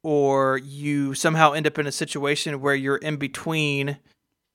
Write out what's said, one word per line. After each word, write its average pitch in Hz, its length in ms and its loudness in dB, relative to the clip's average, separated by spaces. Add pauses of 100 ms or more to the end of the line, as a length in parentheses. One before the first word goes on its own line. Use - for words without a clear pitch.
or 139 540 2
you 143 580 -2
somehow 160 380 4
end 156 120 0
up 151 140 0
in 143 80 -2
a 139 40 -6
situation 143 680 -4
where 139 140 2
you're 135 220 0
in 151 200 -4
between 143 800 -4 (580)